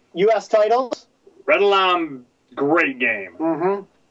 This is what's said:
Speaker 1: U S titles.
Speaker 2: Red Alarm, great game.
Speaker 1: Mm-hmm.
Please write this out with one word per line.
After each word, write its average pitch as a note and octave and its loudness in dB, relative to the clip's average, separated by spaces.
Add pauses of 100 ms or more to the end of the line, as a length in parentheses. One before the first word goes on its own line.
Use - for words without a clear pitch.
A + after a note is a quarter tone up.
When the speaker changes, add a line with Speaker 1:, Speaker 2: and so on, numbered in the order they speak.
(140)
Speaker 1:
U G3 2
S G3 -2
titles. A3+ 0 (360)
Speaker 2:
Red F#3 2
Alarm, E3+ 0 (300)
great C#3+ 0
game. A2 -4
Speaker 1:
Mm-hmm. E3 -2 (280)